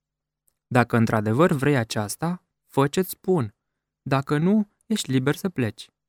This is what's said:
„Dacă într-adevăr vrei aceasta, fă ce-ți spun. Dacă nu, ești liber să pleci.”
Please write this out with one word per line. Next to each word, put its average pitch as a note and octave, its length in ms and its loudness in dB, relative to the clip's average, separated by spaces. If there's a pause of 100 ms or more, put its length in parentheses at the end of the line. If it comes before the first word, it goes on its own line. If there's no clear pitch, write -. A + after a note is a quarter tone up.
(680)
„Dacă A#2+ 300 2
într-adevăr A2+ 540 2
vrei C#3+ 260 2
aceasta, A#2 680 -4 (220)
fă C#3 220 0
ce-ți F#3 220 -4
spun. D#3 460 -2 (460)
Dacă C#3 360 -2
nu, G3+ 320 2 (160)
ești - 260 -4
liber C3 240 0
să - 140 -6
pleci.” A#2+ 400 -6 (200)